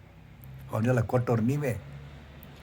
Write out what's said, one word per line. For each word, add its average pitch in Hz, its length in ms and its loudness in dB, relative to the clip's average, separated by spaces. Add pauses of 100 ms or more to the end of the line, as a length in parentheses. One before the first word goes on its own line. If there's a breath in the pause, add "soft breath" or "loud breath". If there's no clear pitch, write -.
(720)
ಅವನ್ನೆಲ್ಲ 120 300 4
ಕೊಟ್ಟವ್ರು 117 400 2
ನೀವೇ. 135 300 2 (920)